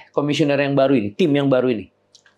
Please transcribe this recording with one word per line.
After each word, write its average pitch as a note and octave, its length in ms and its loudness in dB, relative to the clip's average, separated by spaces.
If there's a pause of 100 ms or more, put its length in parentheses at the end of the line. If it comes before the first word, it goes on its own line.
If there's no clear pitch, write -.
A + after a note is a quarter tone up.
komisioner C#3+ 460 -2
yang C#3 180 -2
baru D#3+ 220 2
ini, G#2 160 -2
tim E3+ 180 -2
yang C#3+ 160 0
baru B2+ 240 2
ini? G#2 200 -6 (480)